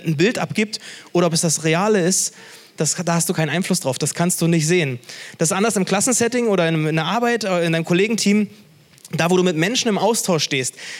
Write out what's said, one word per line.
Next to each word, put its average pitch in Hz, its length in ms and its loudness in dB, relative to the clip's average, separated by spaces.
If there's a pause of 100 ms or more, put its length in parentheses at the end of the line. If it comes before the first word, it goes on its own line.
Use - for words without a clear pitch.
ein 160 120 0
Bild 190 200 2
abgibt 214 420 -4 (340)
oder 175 120 4
ob 165 80 0
es 165 80 0
das 160 220 -2
Reale 175 420 2
ist, - 300 0 (420)
das, 156 260 -2
da 170 120 0
hast 165 120 0
du - 60 -2
keinen 156 160 0
Einfluss 175 300 0
drauf, 131 180 -2
das - 160 -4
kannst 175 260 -2
du 165 80 2
nicht 165 200 2
sehen. 151 320 0 (400)
Das 151 100 0
ist 185 80 -2
anders 208 200 0
im 185 80 2
Klassensetting 233 640 0
oder 175 220 2
in, 160 160 0
in 160 100 0
der 160 100 0
Arbeit, 233 380 0
äh, 180 220 0
in 165 80 0
deinem 165 120 0
Kollegenteam. 208 680 2 (640)
Da, 165 180 2
wo 180 60 4
du 180 40 4
mit 180 140 2
Menschen 202 320 0
im 202 100 0
Austausch 190 460 0
stehst, 131 320 -2 (240)